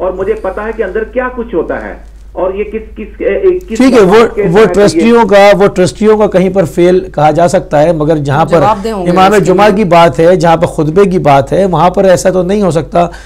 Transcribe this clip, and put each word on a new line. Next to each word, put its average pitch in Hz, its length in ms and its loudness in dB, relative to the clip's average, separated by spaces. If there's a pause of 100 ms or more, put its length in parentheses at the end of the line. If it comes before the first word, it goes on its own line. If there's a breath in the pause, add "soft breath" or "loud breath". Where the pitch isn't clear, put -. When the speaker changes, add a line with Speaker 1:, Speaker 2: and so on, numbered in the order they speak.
Speaker 1:
और 180 140 -6
मुझे 190 200 -6
पता 190 280 -8
है 220 100 -10
कि 220 100 -8
अंदर 208 220 -6
क्या 247 240 -8
कुछ 240 260 -10
होता 147 220 -4
है 104 380 -14 (220)
और 190 200 -6
ये 202 80 -6
किस, 220 180 -10 (140)
किस, - 240 -16
ए, - 40 -8
ए, 185 340 0 (100)
किस 220 100 -8
Speaker 2:
ठीक 254 160 2
है, 240 60 4
वो, 196 180 4
Speaker 1:
मकसद 233 160 0
के 208 80 -4
Speaker 2:
वो 180 160 0
Speaker 1:
तहत 220 100 4
ये 180 60 -4
Speaker 2:
ट्रस्टियों 226 520 2
का, 202 260 4
वो 196 160 2
ट्रस्टियों 208 500 0
का 214 80 2
कहीं 185 240 0
पर 185 160 0
फेल 180 480 0
कहा 151 160 2
जा 165 160 0
सकता 170 320 -2
है, 165 180 2
मगर 156 220 -2
जहाँ 143 260 -2
पर 165 140 0
Speaker 3:
जवाब 208 200 0
दें 220 140 -8
होंगे 180 180 -4
Speaker 2:
इमाम 185 220 2
Speaker 3:
उसके 202 120 2
Speaker 2:
जुमा 185 220 2
Speaker 3:
लिए। 202 100 2
Speaker 2:
की 220 80 0
बात 170 340 2
है, 170 180 4
जहाँ 170 200 2
पर 160 100 -2
खुतबे 160 400 0
की 180 120 -2
बात 143 320 2
है, 180 160 0
वहाँ 170 240 0
पर 190 160 0
ऐसा 185 240 2
तो 185 120 -2
नहीं 196 200 -2
हो 185 80 0
सकता 165 360 -2 (200 loud breath)